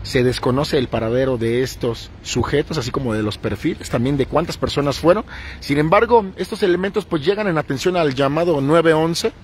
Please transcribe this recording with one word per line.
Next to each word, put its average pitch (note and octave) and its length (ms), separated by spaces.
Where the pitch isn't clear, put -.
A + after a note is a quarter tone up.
Se B2+ 180
desconoce B2+ 540
el B2 120
paradero B2 500
de A#2 240
estos - 480
sujetos, C#3+ 540
así A#2+ 140
como B2 240
de G#2+ 80
los G#2 160
perfiles, A#2 500
también C3+ 300
de B2+ 80
cuántas E3 320
personas C#3+ 400
fueron. F#3 260
Sin C#3+ 180
embargo, G#3 480
estos F#3 260
elementos, F#3 440
pues, D3+ 180
llegan G3+ 240
en D#3+ 80
atención D3+ 400
al D3+ 180
llamado C#3+ 460
nueve D#3+ 320
once E3 400